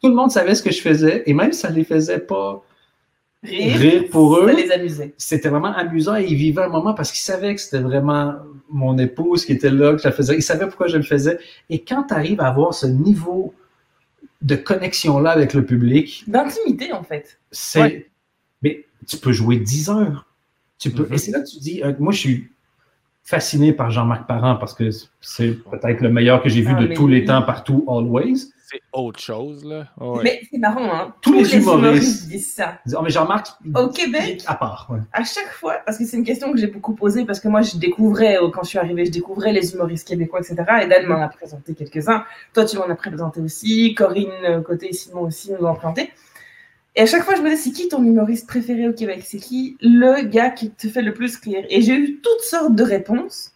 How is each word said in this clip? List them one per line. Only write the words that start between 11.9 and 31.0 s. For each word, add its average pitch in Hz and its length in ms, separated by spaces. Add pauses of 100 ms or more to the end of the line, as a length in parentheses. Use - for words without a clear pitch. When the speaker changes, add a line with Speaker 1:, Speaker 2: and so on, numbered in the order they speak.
Speaker 1:
t'arrives 185 380
à 135 60
avoir 147 260
ce - 140
niveau 175 680 (880)
de 143 140
connexion-là 165 760
avec 151 240
le 139 100
public, 123 600
Speaker 2:
D'intimité, 277 680
en 185 100
fait. - 360 (120)
Speaker 1:
c'est, - 300
Speaker 3:
Ouais. 147 280 (520)
Speaker 1:
mais 147 240 (220)
tu - 100
peux 127 140
jouer 113 260
dix 135 320
heures. 190 380 (500)
Tu 131 140
peux, 131 160
Speaker 3:
Mhm. 123 60
Speaker 1:
et 143 40
c'est 202 140
là 277 80
que 277 100
tu - 100
dis, 160 240
euh, 139 140
moi, 147 160
je 202 60
suis 131 300 (760)
fasciné 151 500
par 120 180
Jean-Marc 117 360
Parent 120 280
parce - 180
que 113 160 (320)
c'est 117 300 (180)
peut-être 113 320
le 120 80
meilleur 120 320
que - 80
j'ai 117 120
vu 120 160
Speaker 2:
Ah, - 40
Speaker 1:
de 170 60
Speaker 2:
mais 170 80
Speaker 1:
tous 147 120
les 127 140
Speaker 2:
oui. 107 40
Speaker 1:
temps 131 160
partout, 135 460
always. 131 640 (180)
Speaker 3:
C'est 139 120 (100)
autre 123 280
chose, 143 440
là. 151 240 (100)
Ouais. 120 260
Speaker 2:
Mais - 180 (100)
c'est 269 60
marrant, 226 360
hein. 170 280